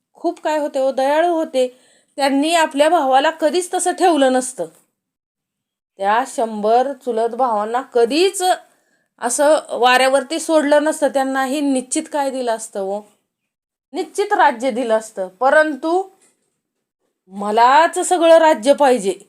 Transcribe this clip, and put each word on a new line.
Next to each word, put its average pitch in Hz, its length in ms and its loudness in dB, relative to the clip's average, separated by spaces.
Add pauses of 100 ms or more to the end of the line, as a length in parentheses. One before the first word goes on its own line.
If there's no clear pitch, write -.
(140)
खूप 339 260 -6
काय 311 180 -4
होते 294 220 -4
हो? 262 120 0
दयाळू 294 420 0
होते. 269 440 -2 (380)
त्यांनी 285 400 0
आपल्या 311 340 2
भावाला 285 400 2
कधीच 320 440 -2
तसं 359 200 -2
ठेवलं 302 400 2
नसतं. 254 320 -4 (1300)
त्या 208 300 0
शंभर 226 680 0
चुलत 233 420 -4
भावांना 233 460 -2
कधीच 285 640 0 (800)
असं 294 340 0 (140)
वाऱ्यावरती 262 720 0
सोडलं 294 440 2
नसतं. 302 240 -2
त्यांनाही 269 540 -4
निश्चित 277 420 -4 (100)
काय 277 160 -4
दिलं 247 260 -4
असतं 220 240 -12
हो? 196 220 -6 (920)
निश्चित 403 400 -6
राज्य 269 380 0
दिलं 226 260 -2
असतं. 202 300 -8
परंतु 311 760 0 (1200)
मलाच 233 720 2
सगळं 330 380 4
राज्य 302 360 4
पाहिजे, 247 420 0 (140)